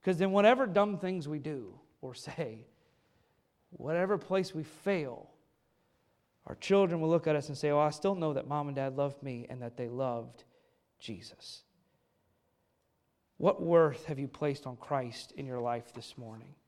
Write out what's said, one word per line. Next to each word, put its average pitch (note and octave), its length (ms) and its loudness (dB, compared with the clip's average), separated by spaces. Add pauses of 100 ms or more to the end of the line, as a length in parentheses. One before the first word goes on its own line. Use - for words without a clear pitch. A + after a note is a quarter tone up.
Because F#3 180 2
then G3 120 2
whatever A3 360 8
dumb G3+ 320 2
things F#3 280 -4
we D3+ 140 -4
do C3 340 -8 (260)
or B2+ 140 -10
say, A#2 520 -8 (1040)
whatever F3+ 480 0
place F#3 360 -2
we D#3+ 80 -4
fail, D3+ 680 -4 (1160)
our - 80 -10
children F#3+ 460 4
will D#3+ 80 2
look E3 180 4
at D#3 80 4
us C#3+ 140 -2
and C#3 100 -8
say, D3 120 2
"Oh, D3 100 6
I D3+ 100 4
still G3 240 0
know D#3+ 200 -2
that C3+ 120 -4
mom C#3+ 220 -2
and C#3 80 -6
dad C3+ 200 -4
loved C#3+ 240 -2
me B2 300 -8
and B2+ 120 -10
that A#2 140 -10
they B2 120 -6
loved A#2+ 560 -6 (540)
Jesus." - 680 -16 (1700)
What F3+ 220 2
worth E3 460 6
have C#3+ 120 -6
you C#3 100 -4
placed C#3 380 -4
on B2+ 100 -10
Christ B2 560 -6
in C#3 120 -10
your B2+ 160 -6
life A#2+ 320 -4
this - 240 -14
morning? A#2 380 -16 (140)